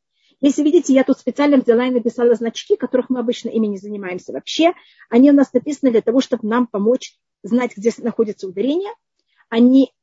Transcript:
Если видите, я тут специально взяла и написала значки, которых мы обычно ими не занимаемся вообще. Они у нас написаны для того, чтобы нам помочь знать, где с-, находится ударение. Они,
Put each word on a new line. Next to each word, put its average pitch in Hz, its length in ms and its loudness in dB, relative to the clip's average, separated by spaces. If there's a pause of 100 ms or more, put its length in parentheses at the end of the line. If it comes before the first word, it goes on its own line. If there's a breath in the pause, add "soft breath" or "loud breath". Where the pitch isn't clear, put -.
(420)
Если 285 220 2
видите, 294 300 2
я 262 100 4
тут 269 140 -2
специально 285 400 0
взяла 247 300 2
и 254 40 -2
написала 240 440 0
значки, 233 400 -4
которых 247 340 -4
мы 254 100 -4
обычно 233 300 -6
ими 220 180 -2
не 202 100 -6
занимаемся 190 560 -12
вообще. - 400 0 (360 soft breath)
Они 262 220 6
у - 20 6
нас 277 200 2
написаны 277 380 -2
для 220 100 2
того, 240 180 0
чтобы 226 280 -4
нам 233 200 -2
помочь 220 500 -2 (240)
знать, 240 360 -4
где 214 120 -2
с-, - 100 -6
находится 214 480 -6
ударение. 277 440 -6 (560)
Они, 247 560 2